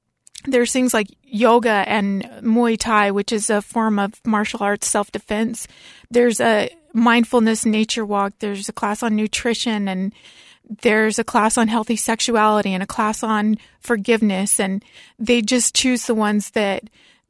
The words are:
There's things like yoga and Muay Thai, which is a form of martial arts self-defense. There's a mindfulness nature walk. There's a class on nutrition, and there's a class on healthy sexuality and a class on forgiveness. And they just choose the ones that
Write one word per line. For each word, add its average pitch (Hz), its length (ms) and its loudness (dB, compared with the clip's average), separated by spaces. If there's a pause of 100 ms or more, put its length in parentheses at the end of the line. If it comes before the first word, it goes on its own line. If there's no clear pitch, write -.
(460)
There's 240 280 0
things 254 220 2
like 214 120 0 (140)
yoga 226 680 2
and 196 360 -2 (180)
Muay 226 360 2
Thai, 208 340 2
which 202 200 -2
is 220 200 -2
a 208 100 2
form 220 380 -2
of 202 260 -4
martial 214 380 -2
arts 202 240 -2
self-defense. 220 800 -4 (420)
There's 240 320 2
a 214 340 0 (160)
mindfulness 226 760 2
nature 220 360 0
walk. 202 360 -2
There's 202 280 -8
a - 60 -10
class 208 300 -4
on 220 120 0
nutrition, 214 720 -2
and 190 240 -4 (720)
there's 214 380 2
a 226 40 -2
class 220 320 0
on 226 120 2
healthy 220 280 -2
sexuality 214 760 0
and 185 80 -4
a 196 60 -6
class 214 340 -2
on 214 380 0 (200)
forgiveness. 208 800 0
And 196 240 -4 (360)
they 240 240 2
just 240 320 0
choose 254 320 0
the 233 80 0
ones 214 360 0
that 202 380 -2 (400)